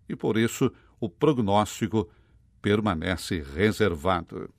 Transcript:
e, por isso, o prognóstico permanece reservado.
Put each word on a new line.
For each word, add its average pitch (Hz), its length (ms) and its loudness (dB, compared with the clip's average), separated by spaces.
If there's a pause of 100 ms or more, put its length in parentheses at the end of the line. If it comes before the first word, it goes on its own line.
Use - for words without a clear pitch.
e, - 80 -8
por 113 220 -2
isso, 117 340 2 (280)
o 110 100 -4
prognóstico 110 960 0 (540)
permanece 92 800 0 (120)
reservado. 90 1040 0